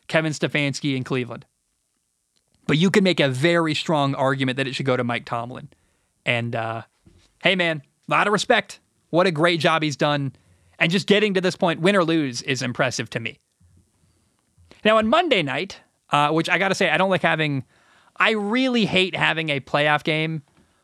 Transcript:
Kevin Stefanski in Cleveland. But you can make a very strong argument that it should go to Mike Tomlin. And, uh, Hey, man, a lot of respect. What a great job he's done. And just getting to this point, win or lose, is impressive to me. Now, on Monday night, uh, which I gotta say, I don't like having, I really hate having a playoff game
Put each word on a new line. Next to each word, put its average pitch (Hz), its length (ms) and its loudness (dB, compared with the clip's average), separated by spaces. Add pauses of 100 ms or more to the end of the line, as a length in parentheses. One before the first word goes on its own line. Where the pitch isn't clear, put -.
Kevin 160 260 0
Stefanski 143 640 -4
in 131 80 -6
Cleveland. 123 440 -8 (1200)
But 151 100 2
you 185 140 2
can 208 120 4
make 185 160 2
a 143 100 2
very 160 440 0
strong 143 400 0
argument 135 440 -2
that 135 100 -4
it 123 80 -8
should 139 100 -6
go 131 100 2
to 123 80 -2
Mike 120 220 -6
Tomlin. 123 440 -10 (540)
And, 120 320 -2
uh, 113 280 -8 (580)
Hey, 185 140 2
man, 165 260 -2 (260)
a 151 40 -6
lot 160 160 2
of 208 60 2
respect. - 460 0 (300)
What 175 180 2
a 185 40 2
great 170 280 2
job 160 220 2
he's 156 140 -4
done. 143 380 -2 (440)
And 170 140 2
just 190 160 0
getting 208 260 4
to 190 80 0
this 180 140 -2
point, 185 260 -2
win 196 140 2
or 185 80 4
lose, 151 380 -2
is 131 200 -4
impressive 123 500 -4
to 120 80 -6
me. 113 200 -10 (1500)
Now, 220 120 6
on 220 100 2
Monday 269 360 2
night, 143 360 -6 (300)
uh, 147 220 4
which 160 180 0
I 180 80 2
gotta 190 180 0
say, 180 140 2
I 151 80 2
don't 190 120 2
like 180 120 0
having, 151 440 -2 (500)
I 196 160 4
really 226 540 0
hate 175 300 0
having 156 340 0
a 143 100 -2
playoff 147 440 0
game 156 400 -4 (400)